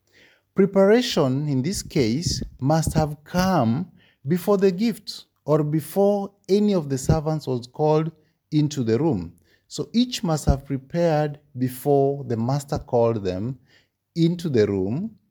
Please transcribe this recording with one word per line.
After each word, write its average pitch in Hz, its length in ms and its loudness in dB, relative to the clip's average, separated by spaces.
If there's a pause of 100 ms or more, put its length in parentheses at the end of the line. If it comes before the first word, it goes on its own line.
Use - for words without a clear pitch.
(560)
Preparation 196 920 2
in 131 140 0
this 170 200 -4
case 127 640 -2 (160)
must 156 340 0
have 151 300 -2
come 180 680 0 (360)
before 185 300 0
the 196 140 4
gift 202 540 -4 (200)
or 151 180 2
before 196 680 0 (180)
any 208 240 4
of 151 160 -2
the 135 80 -2
servants 156 500 -2
was 123 180 -4
called 156 460 0 (400)
into 147 320 0
the 113 160 2
room. 104 340 -2 (340)
So - 260 -12
each 247 300 -2
must 160 220 -2
have 139 200 0
prepared 151 720 -2 (180)
before 139 680 0
the 117 100 -4
master 135 420 -2
called 117 460 0
them 98 340 -4 (580)
into 170 340 0
the 110 180 4
room 104 480 -4 (160)